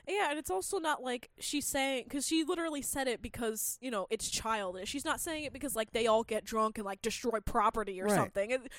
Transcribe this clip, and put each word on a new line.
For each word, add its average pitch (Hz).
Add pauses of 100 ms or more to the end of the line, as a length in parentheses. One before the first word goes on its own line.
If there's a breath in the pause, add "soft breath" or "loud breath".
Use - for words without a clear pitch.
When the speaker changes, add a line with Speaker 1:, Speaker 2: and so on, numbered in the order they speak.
Speaker 1:
Yeah, 370
and 302
it's 311
also 370
not 302
like 247 (100)
she's -
saying, 269
'cause 269
she 320
literally 320
said 269
it 202
because, 220
you 254
know, 196
it's -
childish. 202
She's 269
not 311
saying 311
it 277
because, 262
like, 220
they 226
all 226
get 214
drunk 220
and, 214
like, 196
destroy 226
property 208
or 190
Speaker 2:
Right. 208
Speaker 1:
something. 196
It, 254